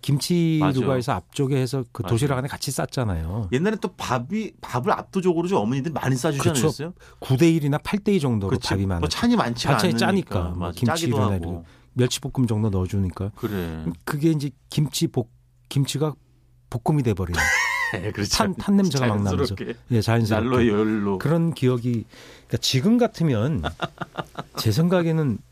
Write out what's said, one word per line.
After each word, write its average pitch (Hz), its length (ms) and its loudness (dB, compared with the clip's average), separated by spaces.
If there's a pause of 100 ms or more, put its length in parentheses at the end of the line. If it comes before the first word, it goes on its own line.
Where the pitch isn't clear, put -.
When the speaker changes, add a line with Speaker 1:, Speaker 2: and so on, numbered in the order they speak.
Speaker 1:
김치 160 580 2
Speaker 2:
맞아. 139 180 2
Speaker 1:
누가 131 180 0
해서 127 160 -2
앞쪽에 135 440 -2
해서 131 260 -2 (100)
그 - 100 -2
Speaker 2:
맞아. 101 100 2
Speaker 1:
도시락 131 240 2
안에 127 100 -4
같이 - 240 -8
쌌잖아요. 104 800 -2
Speaker 2:
옛날에 175 280 2
또 208 160 -2
밥이, 151 640 -4
밥을 135 320 -2
압도적으로 175 560 0
좀 190 140 2
어머니들 131 300 -2
많이 139 220 0
싸주지 139 280 -2
Speaker 1:
그렇죠. 151 240 2
Speaker 2:
않았어요? 156 260 -4 (280)
Speaker 1:
구 131 180 0
대 165 120 6
일이나 147 280 2
팔 - 220 -4
대 208 140 2
이 190 60 4
정도 113 280 0
Speaker 2:
그렇지. - 200 -2
Speaker 1:
밥이 98 140 0
Speaker 2:
뭐 95 140 0
Speaker 1:
많았죠. 87 120 0
Speaker 2:
찬이 240 280 2
많지가 120 420 2
Speaker 1:
반찬이 131 160 2 (100)
Speaker 2:
않으니까. 185 300 0
Speaker 1:
짜니까. 87 160 0
뭐 90 160 -6
Speaker 2:
맞아. 85 120 -6
Speaker 1:
김치 120 80 0 (200)
Speaker 2:
짜기도 135 100 0
Speaker 1:
이런 104 160 2
Speaker 2:
하고. 85 320 -4 (300)
Speaker 1:
멸치볶음 127 520 0
정도 110 220 0
넣어주니까. 95 680 -2
Speaker 2:
그래. 85 500 -6 (180)
Speaker 1:
그게 151 280 0
이제 143 180 -4 (180)
김치 151 380 0
볶-, 131 240 -4 (400)
김치가 139 420 -2 (560)
볶음이 147 340 -2
돼버리는. 90 380 0
Speaker 2:
<laughs> - 540 -2
예, 104 180 -6
그렇죠. - 240 -4
Speaker 1:
탄, 98 200 0
탄 101 200 0
냄새가 135 300 2
막 104 160 2
나면서. 95 320 0
Speaker 2:
자연스럽게. - 200 -8 (180)
Speaker 1:
예, 113 100 4
자연스럽게. 113 420 2
Speaker 2:
난로 123 240 4
열로. 104 500 2
Speaker 1:
그런 165 360 0
기억이, 123 500 0 (440)
그러니까 - 100 -4
지금 180 400 2
같으면 147 640 0 (500)
<laughs> - 460 -12
제 - 120 0
생각에는 160 680 2 (120)